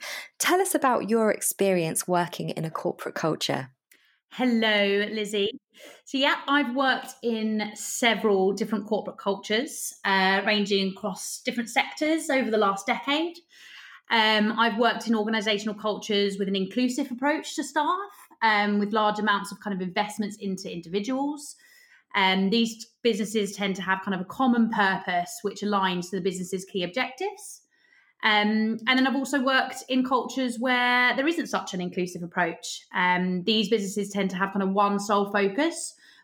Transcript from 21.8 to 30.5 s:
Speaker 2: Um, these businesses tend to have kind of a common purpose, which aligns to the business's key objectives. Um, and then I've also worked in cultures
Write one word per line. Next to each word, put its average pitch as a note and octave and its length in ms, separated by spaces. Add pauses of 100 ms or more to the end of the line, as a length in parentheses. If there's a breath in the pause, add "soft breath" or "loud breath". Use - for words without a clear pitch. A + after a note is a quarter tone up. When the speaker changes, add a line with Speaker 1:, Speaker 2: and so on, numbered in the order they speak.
Speaker 2:
Um, F#3+ 360
these A3+ 360 (160)
businesses G#3+ 500
tend F#3+ 240
to F#3+ 60
have F#3+ 200
kind G3 120
of F3+ 60
a F#3+ 60
common A#3 420
purpose, F#3 760
which G3 200
aligns F#3 480
to G3+ 60
the F3+ 60
business's F#3 440
key F#3+ 160
objectives. B3+ 800 (600 soft breath)
Um, G#3+ 540 (100)
and B3+ 100
then C4 80
I've B3+ 80
also C#4 260
worked C4 480
in B3+ 160
cultures B3+ 540